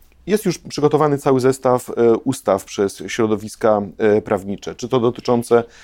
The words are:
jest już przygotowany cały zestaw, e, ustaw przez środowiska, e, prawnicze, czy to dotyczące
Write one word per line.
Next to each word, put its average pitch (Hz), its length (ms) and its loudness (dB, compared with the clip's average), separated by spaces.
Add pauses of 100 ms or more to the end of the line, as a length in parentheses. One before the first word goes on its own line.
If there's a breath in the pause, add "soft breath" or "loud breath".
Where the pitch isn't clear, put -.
(280)
jest 208 180 0
już 170 120 -2
przygotowany 147 600 0
cały 135 220 2
zestaw, 127 500 0
e, 117 280 4
ustaw 107 480 -2
przez - 420 -4
środowiska, 107 720 -2 (160)
e, 107 240 2
prawnicze, 98 540 -6
czy 120 140 -10
to 131 100 0
dotyczące 120 640 0 (200 soft breath)